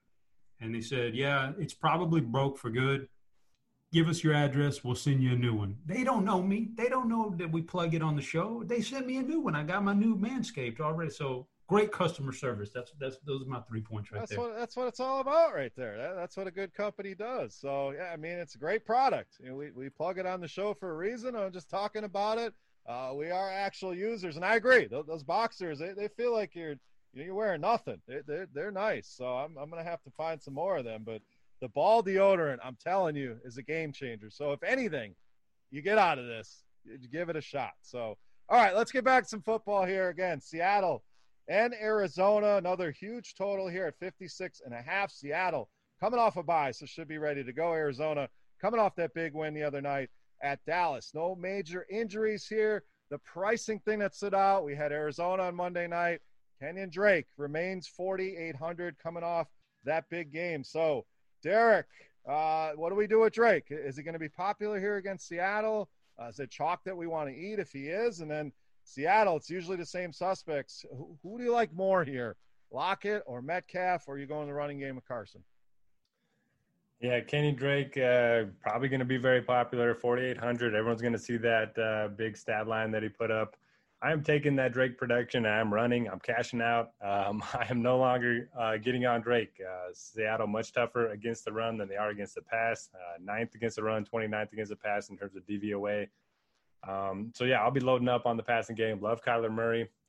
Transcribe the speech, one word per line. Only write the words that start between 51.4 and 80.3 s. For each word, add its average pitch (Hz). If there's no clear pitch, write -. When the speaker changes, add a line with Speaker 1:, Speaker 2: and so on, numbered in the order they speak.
Speaker 2:
injuries 214
here. 214
The 143
pricing 214
thing 214
that 196
stood 202
out, 196
we 143
had 147
Arizona 170
on 175
Monday 175
night. 170
Kenyon 180
Drake 180
remains 156
forty-eight 185
hundred 170
coming 170
off 170
that 156
big 165
game. 160
So, 151
Derek, 214
uh, 156
what 165
do 196
we 208
do 220
with 220
Drake? 220
Is 139
he 147
gonna 165
be 160
popular 202
here 208
against 190
Seattle? 208
Uh, 120
is 120
it 135
chalk 165
that 185
we 170
wanna 156
eat 196
if 165
he 139
is? 196
And 156
then 151
Seattle, 185
it's -
usually 175
the 175
same 180
suspects. 175
Who, 156
who 208
do 247
you 240
like 226
more 185
here? 123
Lockett 196
or 123
Metcalf, 180
or 139
are -
you 139
going 151
the 143
running 147
game 135
with 127
Carson? -
Speaker 3:
Yeah, 123
Kenny 147
Drake, 139
uh, 120
probably 120
gonna 131
be 127
very 127
popular, 123
forty-eight 123